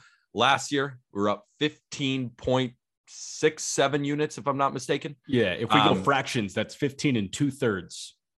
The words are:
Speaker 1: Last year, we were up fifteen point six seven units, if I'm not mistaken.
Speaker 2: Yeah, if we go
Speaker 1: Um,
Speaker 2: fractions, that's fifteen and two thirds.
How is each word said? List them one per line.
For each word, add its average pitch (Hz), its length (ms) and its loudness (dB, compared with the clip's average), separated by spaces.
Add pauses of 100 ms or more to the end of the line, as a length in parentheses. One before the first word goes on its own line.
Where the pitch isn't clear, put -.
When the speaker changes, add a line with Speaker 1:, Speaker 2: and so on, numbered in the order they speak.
(340)
Speaker 1:
Last 127 400 2
year, 139 260 -2 (140)
we 101 80 -4
were 104 80 4
up - 160 -2 (140)
fifteen 135 720 -4
point 127 420 0 (340)
six - 560 -2
seven 143 400 0
units, 147 340 -2
if - 120 -4
I'm 135 80 0
not 139 160 2
mistaken. 143 420 -4 (140)
Speaker 2:
Yeah, 110 240 2
if 113 200 -2
we 110 60 6
go 104 120 6
Speaker 1:
Um, 95 120 0
Speaker 2:
fractions, 131 500 0
that's 107 220 -4
fifteen 143 400 0
and 98 160 -2
two 143 200 0
thirds. 104 640 -4 (260)